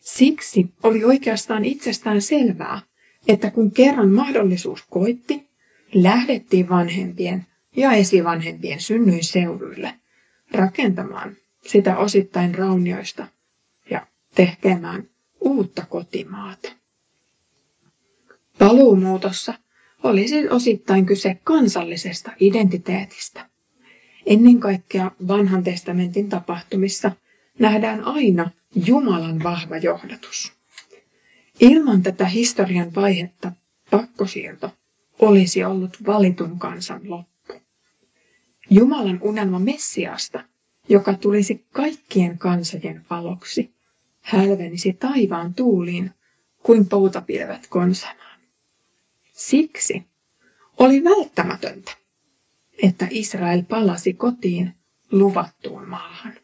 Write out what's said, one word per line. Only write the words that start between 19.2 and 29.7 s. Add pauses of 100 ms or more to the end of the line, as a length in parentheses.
oli
siis
osittain
kyse
kansallisesta
identiteetistä. (760)
Ennen
kaikkea (180)
Vanhan
testamentin
tapahtumissa (460)
nähdään
aina (360)
Jumalan
vahva